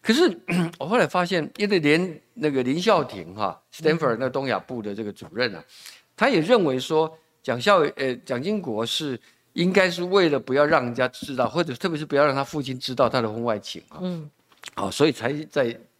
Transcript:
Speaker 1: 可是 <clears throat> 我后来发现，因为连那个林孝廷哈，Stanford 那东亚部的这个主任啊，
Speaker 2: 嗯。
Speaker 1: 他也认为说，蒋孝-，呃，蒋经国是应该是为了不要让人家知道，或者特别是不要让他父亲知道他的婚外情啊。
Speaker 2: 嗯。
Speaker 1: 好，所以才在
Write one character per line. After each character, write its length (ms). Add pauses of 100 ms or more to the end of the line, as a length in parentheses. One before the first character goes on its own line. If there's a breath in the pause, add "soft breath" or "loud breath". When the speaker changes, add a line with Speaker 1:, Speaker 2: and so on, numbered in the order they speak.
Speaker 1:
可 100
是 240 (180)
<clears throat> 260
我 80
后 100
来 80
发 180
现， 240 (100)
因 120
为 80
连 420 (140)
那 160
个 140
林 180
孝 220
廷 320
哈， 220 (140)
Stanford 480
那 80
东 200
亚 100
部 240
的 140
这 80
个 100
主 180
任 240
啊， 40
Speaker 2:
嗯。 40 (540 loud breath)
Speaker 1:
他 100
也 120
认 260
为 140
说， 360 (280 loud breath)
蒋 180
孝-， 200 (140)
呃， 200 (100)
蒋 160
经 180
国 240
是 340 (360 soft breath)
应 180
该 160
是 160
为 260
了 100
不 160
要 100
让 180
人 100
家 160
知 260
道， 120
或 160
者 120
特 120
别 100
是 60
不 120
要 100
让 80
他 100
父 160
亲 200
知 160
道 120
他 140
的 80
婚 140
外 160
情 300
啊。 120
Speaker 2:
嗯。 260 (460)
Speaker 1:
好， 160
所 180
以 40
才 200 (180)
在 300 (200)